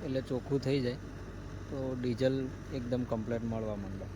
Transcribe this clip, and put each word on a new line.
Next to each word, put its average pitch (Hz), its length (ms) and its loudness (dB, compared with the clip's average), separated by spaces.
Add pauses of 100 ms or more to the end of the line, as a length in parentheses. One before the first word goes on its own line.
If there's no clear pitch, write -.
એટલે 135 160 2 (100)
ચોખ્ખું 135 360 2
થઈ 135 200 4
જાય 123 120 0 (680)
તો 143 80 -4 (240)
ડીઝલ 127 360 4 (420)
એકદમ 123 240 2 (100)
કમ્પ્લીટ 113 400 0
મળવા 110 320 0
માંડે 98 320 -6